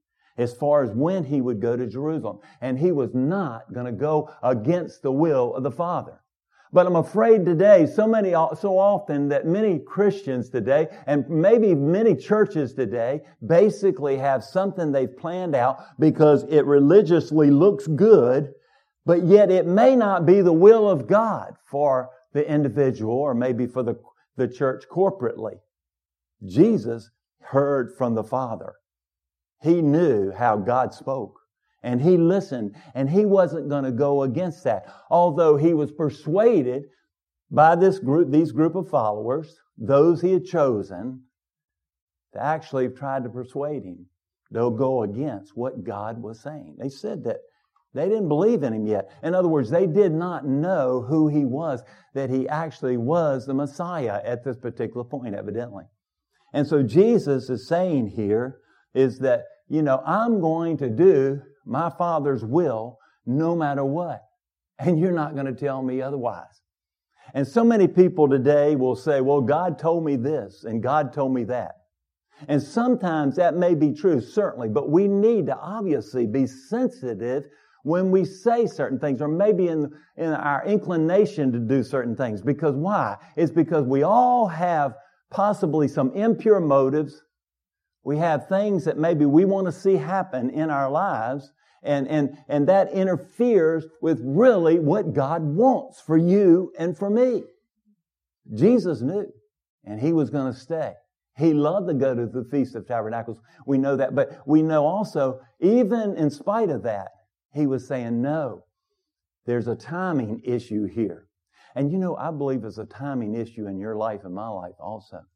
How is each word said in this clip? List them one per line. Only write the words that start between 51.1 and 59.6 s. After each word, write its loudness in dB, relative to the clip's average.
he 0
was, -6
that -6
he -2
actually -4
was -2
the -6
Messiah -6
at -6
this -8
particular -10
point, -10
evidently. -10
And -2
so 2
Jesus 2
is -6
saying -2
here -4
is 0
that, -2